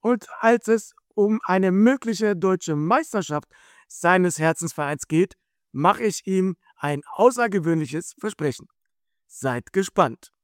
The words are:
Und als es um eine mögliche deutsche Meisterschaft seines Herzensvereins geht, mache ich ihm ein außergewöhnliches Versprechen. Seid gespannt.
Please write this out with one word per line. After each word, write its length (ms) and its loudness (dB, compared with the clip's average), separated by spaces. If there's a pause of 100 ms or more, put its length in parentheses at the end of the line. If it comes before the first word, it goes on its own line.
Und 260 -2 (140)
als 260 2
es 280 0 (200)
um 300 2
eine 260 2
mögliche 640 2
deutsche 400 -2
Meisterschaft 720 -2 (400)
seines 540 2
Herzensvereins 640 -4
geht, 280 0 (360)
mache 320 0
ich 240 -4
ihm 300 -2 (180)
ein 280 -6 (100)
außergewöhnliches 1040 0
Versprechen. 480 -6 (640)
Seid 440 -8
gespannt. 600 -2 (120)